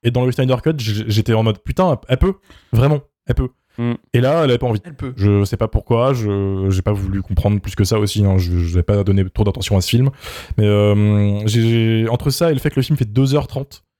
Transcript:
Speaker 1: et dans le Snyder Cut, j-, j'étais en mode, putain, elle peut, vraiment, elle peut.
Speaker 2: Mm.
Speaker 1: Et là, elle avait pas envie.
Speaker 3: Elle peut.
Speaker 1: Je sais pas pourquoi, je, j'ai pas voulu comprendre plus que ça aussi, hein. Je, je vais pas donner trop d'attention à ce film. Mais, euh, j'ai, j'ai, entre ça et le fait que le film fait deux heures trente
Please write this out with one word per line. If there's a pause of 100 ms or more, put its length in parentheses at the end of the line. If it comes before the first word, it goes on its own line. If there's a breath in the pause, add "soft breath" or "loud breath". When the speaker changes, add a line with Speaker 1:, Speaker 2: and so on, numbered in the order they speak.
Speaker 1:
et
dans
le
Snyder
Cut,
j-,
j'étais
en
mode,
putain, (120)
elle
peut, (400 soft breath)
vraiment, (260)
elle
peut. (300)
Speaker 2:
Mm. (200)
Speaker 1:
Et
là,
elle
avait
pas
envie.
Speaker 3:
Elle
peut.
Speaker 1:
Je
sais
pas
pourquoi,
je,
j'ai
pas
voulu
comprendre
plus
que
ça
aussi,
hein.
Je,
je
vais
pas
donner
trop
d'attention
à
ce
film. (480 loud breath)
Mais,
euh,
j'ai, (420)
j'ai,
entre
ça
et
le
fait
que
le
film
fait
deux
heures
trente (140)